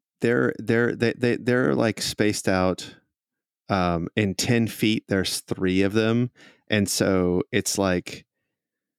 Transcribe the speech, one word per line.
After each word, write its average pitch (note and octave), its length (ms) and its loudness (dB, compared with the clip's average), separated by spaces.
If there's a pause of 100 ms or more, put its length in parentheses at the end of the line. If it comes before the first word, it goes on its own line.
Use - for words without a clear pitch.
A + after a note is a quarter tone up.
(220)
They're, B2 360 2
they're, A#2 380 0
they, A#2 160 0
they, A#2+ 240 0
they're, B2+ 380 0
like, A#2 260 0
spaced - 480 -2
out, F#2 460 0 (760)
um, F2 480 0
in G2 180 0
ten A#2 320 0
feet. A2 420 0
There's F#2+ 320 -2
three F#2 420 0
of G2 100 0
them. A2+ 380 0 (380)
And G#2 200 2
so F#2 540 2 (100)
it's, - 240 -2
like, F#2 480 -2 (720)